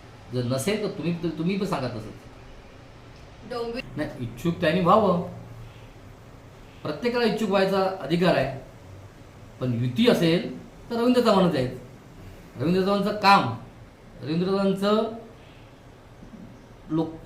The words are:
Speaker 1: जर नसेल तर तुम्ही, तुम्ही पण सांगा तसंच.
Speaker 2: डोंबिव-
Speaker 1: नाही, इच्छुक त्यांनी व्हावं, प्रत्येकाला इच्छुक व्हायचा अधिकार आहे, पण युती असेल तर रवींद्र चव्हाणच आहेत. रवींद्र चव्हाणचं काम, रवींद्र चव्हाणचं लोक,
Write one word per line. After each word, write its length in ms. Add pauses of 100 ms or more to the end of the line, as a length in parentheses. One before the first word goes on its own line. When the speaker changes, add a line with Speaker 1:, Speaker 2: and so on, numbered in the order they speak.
(340)
Speaker 1:
जर 100
नसेल 380
तर 160
तुम्ही, 180 (220)
तुम्ही 200
पण 80
सांगा 220
तसंच. 240 (1400)
Speaker 2:
डोंबिव- 460
Speaker 1:
नाही, 140 (100)
इच्छुक 400
त्यांनी 200
व्हावं, 420 (1600)
प्रत्येकाला 420
इच्छुक 240
व्हायचा 520
अधिकार 360
आहे, 240 (1000)
पण 240
युती 260
असेल 580 (220)
तर 60
रवींद्र 240
चव्हाणच 360
आहेत. 140 (920)
रवींद्र 220
चव्हाणचं 340
काम, 380 (680)
रवींद्र 240
चव्हाणचं 560 (1900)
लोक, 180 (180)